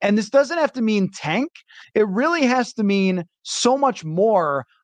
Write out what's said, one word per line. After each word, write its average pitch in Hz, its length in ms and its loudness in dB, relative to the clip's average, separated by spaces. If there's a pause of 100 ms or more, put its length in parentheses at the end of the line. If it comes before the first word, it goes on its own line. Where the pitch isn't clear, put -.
and 202 160 2
this 214 140 -2
doesn't 285 280 2
have 302 160 0
to 254 80 -4
mean 208 300 0
tank, 247 380 -4 (440)
it 220 120 2
really 277 380 0
has 247 300 0
to 214 100 -2
mean 190 400 0 (180)
so - 340 0
much 277 280 -2
more 165 600 0 (200)